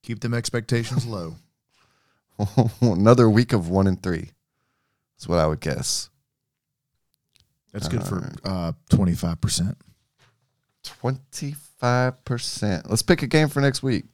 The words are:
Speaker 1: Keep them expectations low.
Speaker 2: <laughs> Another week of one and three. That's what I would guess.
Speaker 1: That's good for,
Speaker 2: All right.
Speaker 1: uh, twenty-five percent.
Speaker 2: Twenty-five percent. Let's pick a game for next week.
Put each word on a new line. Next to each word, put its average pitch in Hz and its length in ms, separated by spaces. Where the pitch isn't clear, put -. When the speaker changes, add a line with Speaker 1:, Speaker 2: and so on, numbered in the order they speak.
Speaker 1:
Keep 113 160
them 120 140
expectations 117 720
low. 90 300
Speaker 2:
<laughs> 113 440
Another 113 480
week 113 240
of 87 160
one 98 180
and 92 160
three. 87 280
That's - 100
what 87 120
I 78 80
would 78 140
guess. - 480
Speaker 1:
That's - 140
good 85 160
for, 92 120
Speaker 2:
All 90 60
right. - 240
Speaker 1:
uh, 90 260
twenty-five 87 520
percent. - 360
Speaker 2:
Twenty-five 127 1400
percent. - 640
Let's 107 120
pick - 200
a 131 60
game 156 220
for 143 120
next 139 220
week. 123 300